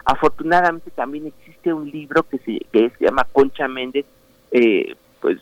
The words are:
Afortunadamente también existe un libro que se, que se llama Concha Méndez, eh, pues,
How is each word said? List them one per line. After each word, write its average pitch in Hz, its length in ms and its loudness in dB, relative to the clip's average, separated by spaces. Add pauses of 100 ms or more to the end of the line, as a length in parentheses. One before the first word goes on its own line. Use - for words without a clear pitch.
Afortunadamente 165 840 0
también 147 360 -8
existe - 460 -6
un 151 160 -6
libro 151 340 -2
que - 160 -6
se, 107 200 -6 (120)
que 113 260 4
se - 80 0
llama 131 260 2
Concha 139 360 2
Méndez, 131 380 -6 (460)
eh, 113 440 2 (260)
pues, 90 200 -2